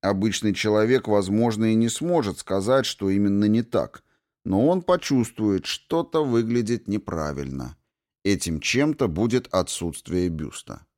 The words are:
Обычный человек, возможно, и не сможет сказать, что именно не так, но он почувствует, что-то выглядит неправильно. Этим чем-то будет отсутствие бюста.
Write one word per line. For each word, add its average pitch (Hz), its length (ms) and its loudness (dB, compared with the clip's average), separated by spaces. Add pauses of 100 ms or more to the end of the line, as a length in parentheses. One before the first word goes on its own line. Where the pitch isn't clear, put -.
Обычный 101 520 0
человек, 107 560 2
возможно, 107 560 2
и 110 100 4
не 113 140 2
сможет 156 500 -2
сказать, 110 460 0
что - 240 -2
именно 101 340 2
не 110 200 2
так, - 420 -6 (400)
но 98 200 2
он 180 160 2
почувствует, 113 840 0
что-то 165 580 -2
выглядит 117 640 0
неправильно. 71 880 -6 (480)
Этим 87 380 0
чем-то 139 480 0
будет 110 440 0
отсутствие 90 760 -2
бюста. - 560 -10 (120)